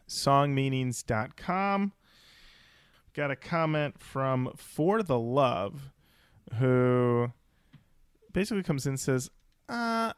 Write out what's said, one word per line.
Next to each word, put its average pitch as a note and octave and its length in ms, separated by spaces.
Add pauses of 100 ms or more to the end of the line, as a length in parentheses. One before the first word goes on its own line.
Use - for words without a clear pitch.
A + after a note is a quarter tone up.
Song C#3 440
meanings C3 520
dot A2 320
com. G3 560 (1200)
Got D3 160
a C#3 60
comment D#3 600
from C3 580
For G3+ 460
the C#3 160
Love, B2 720 (680)
who B2 760 (1000)
basically G3 300
comes C#3+ 240
in C#3 40
and C3+ 100
says, C3 300 (380)
"Uh, A3+ 500